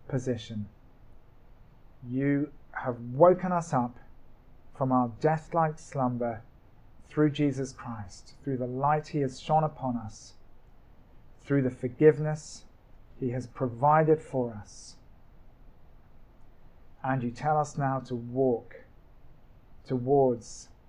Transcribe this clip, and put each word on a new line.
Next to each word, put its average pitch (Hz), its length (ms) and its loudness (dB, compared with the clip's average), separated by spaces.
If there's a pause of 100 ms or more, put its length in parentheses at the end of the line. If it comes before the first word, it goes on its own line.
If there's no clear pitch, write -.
position. 117 580 -4 (1400)
You 139 460 0 (200)
have 120 280 -6
woken 175 540 4
us 165 200 -4
up 123 240 0 (760)
from 131 180 0
our 127 160 4 (140)
death-like 156 580 0
slumber 120 640 -2 (680)
through 151 220 4
Jesus 139 420 0
Christ, - 720 -14
through 135 140 -2
the 123 100 -4
light 143 400 2
he 151 140 -2
has 131 180 -2
shone 156 240 2
upon 131 320 -2
us, - 380 -10 (1040)
through 139 220 0
the 127 100 0
forgiveness 151 960 2 (520)
he 131 120 -2
has 120 180 -4
provided 151 720 2
for 120 320 -4
us. - 440 -16 (2000)
And 131 220 -2
you 120 80 -4
tell 151 260 -2
us 147 200 -2
now 135 240 -2
to 127 140 -8
walk 120 680 -2 (1000)
towards 127 840 0 (220)